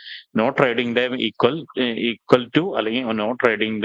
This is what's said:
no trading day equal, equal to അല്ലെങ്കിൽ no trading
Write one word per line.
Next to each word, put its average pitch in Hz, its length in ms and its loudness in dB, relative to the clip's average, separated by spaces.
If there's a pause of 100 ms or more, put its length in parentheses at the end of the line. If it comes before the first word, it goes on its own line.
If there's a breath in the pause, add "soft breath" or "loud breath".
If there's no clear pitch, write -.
(380 loud breath)
no 110 100 4 (120)
trading 123 380 2
day 123 80 2 (220)
equal, 160 300 0 (540)
equal 123 320 2 (140)
to 156 60 2 (140)
അല്ലെങ്കിൽ 113 280 -2 (160)
no 107 80 0 (140)
trading 110 420 2